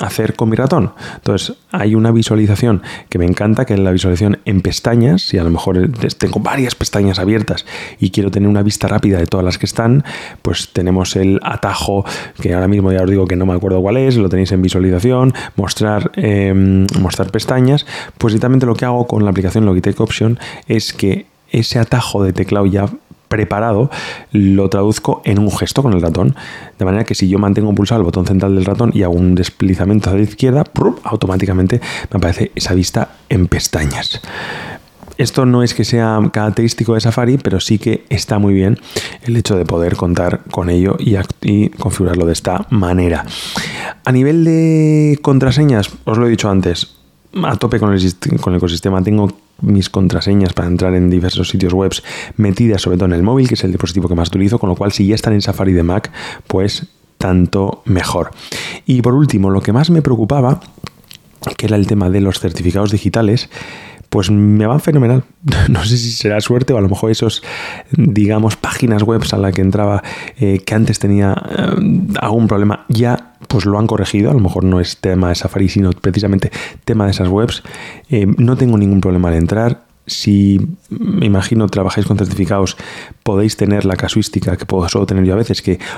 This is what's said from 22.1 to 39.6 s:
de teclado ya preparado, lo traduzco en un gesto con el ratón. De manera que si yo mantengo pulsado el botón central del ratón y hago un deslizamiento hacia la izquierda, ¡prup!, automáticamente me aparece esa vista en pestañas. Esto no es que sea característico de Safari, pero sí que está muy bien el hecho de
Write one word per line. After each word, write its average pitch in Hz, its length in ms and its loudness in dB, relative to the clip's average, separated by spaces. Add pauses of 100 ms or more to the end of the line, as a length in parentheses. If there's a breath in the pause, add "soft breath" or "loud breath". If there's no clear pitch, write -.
de 95 120 2
teclado 101 320 0
ya 98 240 0 (380)
preparado, 107 640 0 (420 loud breath)
lo 98 380 4
traduzco 104 560 0
en 101 140 2
un 104 120 2
gesto - 300 -2
con 123 120 2
el 87 80 2
ratón. 87 340 0 (420 loud breath)
De 98 80 -2
manera 98 180 0
que 104 120 -4
si 98 120 0
yo 98 120 2
mantengo 104 340 2
pulsado 104 260 0
el 90 60 2
botón 90 200 0
central 98 300 2
del 95 100 2
ratón 104 280 0
y 101 80 2
hago 87 140 0
un 90 180 4
deslizamiento 95 760 0
hacia 98 100 2
la 107 40 4
izquierda, 127 400 0
¡prup!, - 400 -2
automáticamente 95 800 0 (300 loud breath)
me 101 60 -2
aparece 87 380 -2
esa - 200 -2
vista - 400 -2 (120)
en 90 200 2
pestañas. - 760 -4 (960 loud breath)
Esto 135 280 0
no 123 180 4
es 117 100 0
que 110 120 0
sea 113 340 0 (120)
característico 113 600 0
de 110 80 2
Safari, 123 360 0
pero 95 220 -2
sí 107 200 0
que - 300 -2
está 104 280 -2
muy 101 160 2
bien 95 260 2 (440 loud breath)
el 120 120 -2
hecho 107 220 0
de 87 80 0